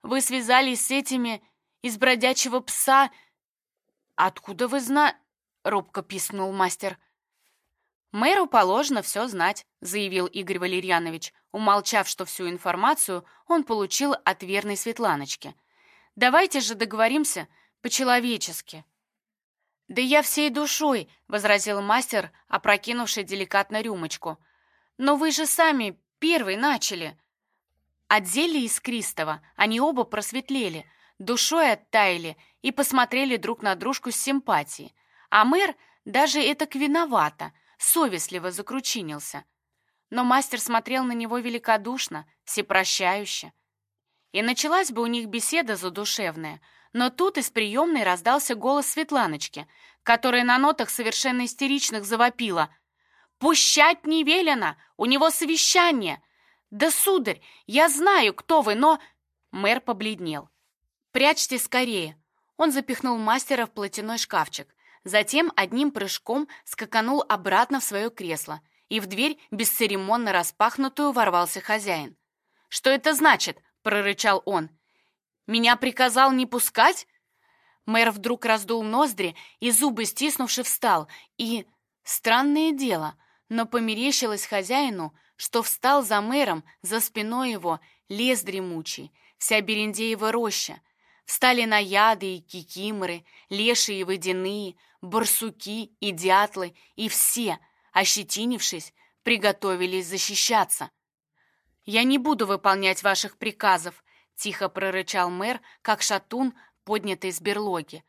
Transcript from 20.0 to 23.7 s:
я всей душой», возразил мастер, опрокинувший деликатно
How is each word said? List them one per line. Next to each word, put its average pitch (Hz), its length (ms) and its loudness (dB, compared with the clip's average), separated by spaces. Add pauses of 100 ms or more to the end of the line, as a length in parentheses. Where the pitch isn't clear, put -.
я 277 220 4
всей 294 260 0
душой», 277 600 0 (200)
возразил 202 540 2
мастер, 208 480 0 (180)
опрокинувший 214 760 0
деликатно 196 580 -2